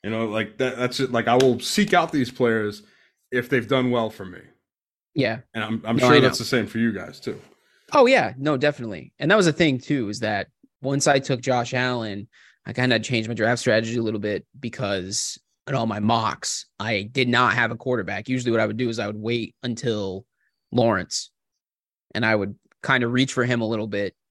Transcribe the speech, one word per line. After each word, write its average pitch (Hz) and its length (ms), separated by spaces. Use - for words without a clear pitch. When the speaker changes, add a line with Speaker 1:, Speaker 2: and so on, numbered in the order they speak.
Speaker 1:
You 101 80
know, 113 160
like, 107 320
that, 131 180
that's 123 220
it. 127 140
Like, 117 160
I 120 80
will 127 240
seek - 340
out 165 160
these 131 220
players 113 500
if 123 180
they've 120 200
done 127 240
well 113 180
for 101 140
me. 90 160
Speaker 2:
Yeah. 123 260
Speaker 1:
And 113 100
I'm, 110 200
I'm 113 120
Speaker 2:
No, 123 120
Speaker 1:
sure 127 80
Speaker 2:
I 123 40
Speaker 1:
that's 127 200
Speaker 2:
know. 120 40
Speaker 1:
the - 40
same 117 180
for 113 120
you 113 140
guys, 90 280
too. - 200
Speaker 2:
Oh, 277 140
yeah. 180 320
No, 143 180
definitely. 117 600
And 147 120
that 208 60
was 196 100
the 160 60
thing, 143 260
too, 127 300
is 107 120
that 107 280
once 143 240
I 143 120
took 135 220
Josh 123 340
Allen, 117 540
I - 60
kinda 127 280
changed 110 280
my 120 60
draft 113 260
strategy 113 360
a 117 60
little 110 180
bit 101 260
because 101 800
in 143 80
all 117 120
my 107 140
mocks, 110 680
I 107 340
did 127 160
not 120 260
have 117 160
a 117 60
quarterback. 107 520
Usually 127 240
what 110 80
I 110 60
would 107 100
do 123 120
is 113 100
I 107 80
would 107 100
wait 113 460
until 107 600
Lawrence 113 580
and 113 100
I 110 100
would 104 200
kinda 123 240
reach 127 240
for 123 120
him 123 160
a 113 80
little 110 200
bit. 101 260